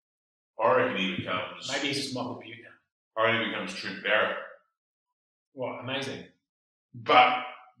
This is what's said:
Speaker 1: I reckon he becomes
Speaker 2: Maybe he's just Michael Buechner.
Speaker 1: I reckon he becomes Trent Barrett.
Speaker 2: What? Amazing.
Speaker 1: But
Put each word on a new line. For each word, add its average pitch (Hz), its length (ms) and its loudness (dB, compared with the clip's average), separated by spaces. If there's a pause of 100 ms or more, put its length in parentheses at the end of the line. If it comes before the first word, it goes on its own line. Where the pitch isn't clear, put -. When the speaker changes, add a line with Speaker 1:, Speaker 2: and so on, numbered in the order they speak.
(640)
Speaker 1:
I 127 120 6
reckon 127 200 2
he 95 200 -2
becomes - 540 -6
Speaker 2:
Maybe 143 180 -2
he's 131 160 -2
just 127 100 -8
Michael 123 280 -8
Buechner. - 280 -18 (460)
Speaker 1:
I 110 80 2
reckon 113 180 2
he 101 80 -4
becomes 95 240 -6
Trent 95 280 -10
Barrett. 107 340 2 (1160)
Speaker 2:
What? 120 260 -6
Amazing. 139 440 -6 (680)
Speaker 1:
But 151 500 6 (360)